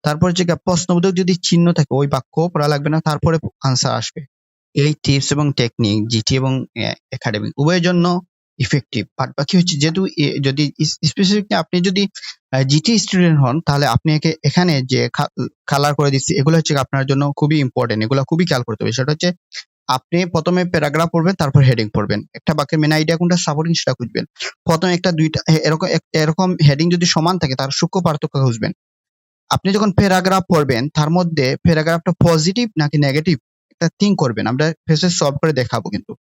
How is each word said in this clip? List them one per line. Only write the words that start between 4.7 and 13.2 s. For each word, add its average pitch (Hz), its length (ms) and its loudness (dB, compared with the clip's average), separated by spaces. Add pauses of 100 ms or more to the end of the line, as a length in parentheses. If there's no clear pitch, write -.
এই 147 280 2
টিপস 139 300 0
এবং 143 200 0
টেকনিক 110 560 -2
জিটি 117 280 -2
এবং, 131 160 -2 (100)
আহ, 110 320 -8 (180)
একাডেমিক 107 440 -4
উভয়ের 170 260 0
জন্য 180 380 0 (380)
ইফেক্টিভ। 131 480 -2 (120)
বাদ 127 120 -4
বাকি - 260 -2
হচ্ছে 175 200 2
যেহেতু 160 300 0
এ, - 340 -2
যদি 139 380 0
ইস-, 156 280 -2
স্পেসিফিকলি 202 480 0
আপনি 180 260 -2
যদি, 196 280 0 (440)
আহ, 131 100 2
জিটি 156 360 2
স্টুডেন্ট 175 420 2